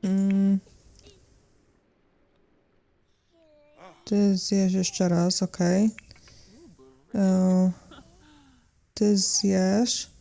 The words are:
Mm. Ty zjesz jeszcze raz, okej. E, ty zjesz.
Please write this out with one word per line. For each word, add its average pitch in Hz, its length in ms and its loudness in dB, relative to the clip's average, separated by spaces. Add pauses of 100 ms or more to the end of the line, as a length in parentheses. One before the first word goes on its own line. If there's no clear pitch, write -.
Mm. 196 560 0 (3500)
Ty 202 320 0
zjesz 190 360 0
jeszcze 185 360 -2
raz, 175 340 0
okej. 185 460 0 (1300)
E, 185 560 2 (1200)
ty 208 240 0
zjesz. 196 1040 0